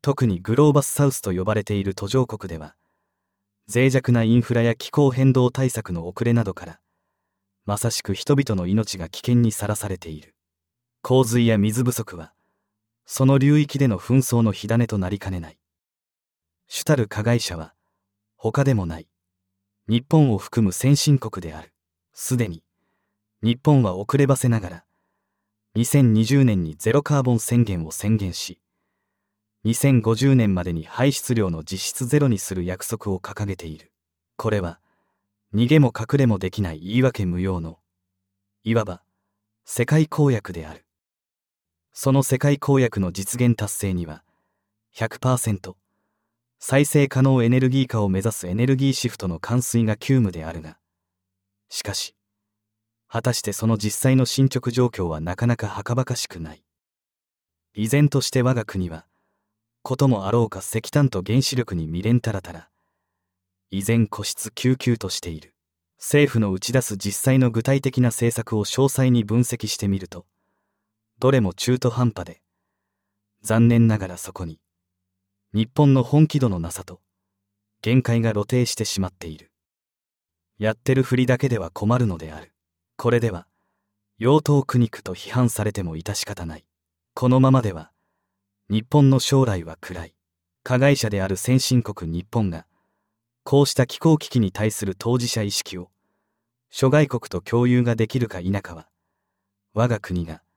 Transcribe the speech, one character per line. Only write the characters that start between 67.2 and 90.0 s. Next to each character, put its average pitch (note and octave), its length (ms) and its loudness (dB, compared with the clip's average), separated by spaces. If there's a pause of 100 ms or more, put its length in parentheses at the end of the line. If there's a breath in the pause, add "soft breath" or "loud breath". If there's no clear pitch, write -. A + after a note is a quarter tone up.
際 C3 180 4
の B2 120 4
具 A2+ 120 -2
体 C3+ 180 0
的 B2+ 180 -2
な B2 80 4
政 A#2 260 0
策 A2+ 240 -4
を G#2 60 0
詳 - 200 0
細 C3 260 2
に A#2 160 2
分 A2 140 0
析 A#2+ 280 -2
し - 80 -6
て G2+ 140 -4
み G2 100 -2
る F#2 80 -12
と、 - 180 -16 (920)
ど B2+ 100 4
れ C3+ 120 4
も F#2 120 0
中 B2+ 240 0
途 B2+ 120 0
半 A#2+ 220 0
端 F#2 140 -10
で、 - 160 -20 (1000)
残 A2+ 260 4
念 A#2 200 6
な G#2+ 100 2
が F#2+ 100 -6
ら F2+ 100 -12
そ - 140 -14
こ F2+ 140 -10
に、 D#2 160 -14 (920)
日 A2+ 120 0
本 C#3+ 260 4
の C3 80 6
本 D3 240 4
気 D3+ 140 -2
度 B2+ 100 2
の F2+ 100 -2
な D#2+ 120 -8
さ - 120 -12
と、 - 160 -18 (840)
限 B2 180 4
界 A#2 200 0
が A2+ 100 0
露 G#2 100 -2
呈 B2 240 0
し - 80 -6
て A2 120 -4
し - 160 -6
ま F#2 80 -4
っ - 40 -16
て - 140 -16
い D#2 100 -14
る。 - 140 -20 (1040)
や G#2+ 140 -2
っ A2 40 -6
て C3 200 0
る C3+ 80 2
ふ B2+ 120 -2
り B2 120 2
だ B2 100 2
け C#3+ 100 -2
で A#2+ 120 0
は E2+ 100 -8
困 A2 260 0
る B2 120 2
の F2+ 100 -4
で D#2+ 140 -12
あ D#2 100 -16
る。 - 120 -20 (440)
こ A#2+ 140 0
れ A#2+ 80 2
で A#2 100 0
は、 F2 160 -10 (720)
養 C#3 240 4
豚 C#3+ 220 2
苦 - 160 0
肉 - 240 -2
と F#2 100 -10
批 - 180 -14
判 B2 200 2
さ G#2 120 -6
れ G#2 80 -2
て G2 120 -8
も E2 120 -8
致 G2+ 200 -8
し - 100 -6
方 F2 220 -10
な D#2+ 100 -12
い。 - 80 -20 (480)
こ B2+ 160 0
の B2+ 100 6
ま C3 120 6
ま C3 100 6
で G#2+ 100 -2
は、 D#2 200 -14 (760)
日 G#2+ 140 0
本 C#3 300 6
の C3 80 4
将 C3+ 260 2
来 F#2+ 180 -4
は D#2+ 160 -14
暗 E2+ 260 -12